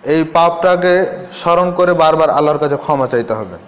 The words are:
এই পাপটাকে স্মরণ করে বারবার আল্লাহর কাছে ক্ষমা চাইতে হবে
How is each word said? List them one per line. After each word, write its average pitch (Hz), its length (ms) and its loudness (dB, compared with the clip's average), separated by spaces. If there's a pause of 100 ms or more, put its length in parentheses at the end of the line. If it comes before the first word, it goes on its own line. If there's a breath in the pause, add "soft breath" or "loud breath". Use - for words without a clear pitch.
এই 156 200 0
পাপটাকে 175 800 2 (260)
স্মরণ 180 400 0
করে 180 200 2
বারবার 160 380 2
আল্লাহর 151 280 0
কাছে 143 180 -2
ক্ষমা 139 300 -2
চাইতে 120 280 -2
হবে 95 340 -10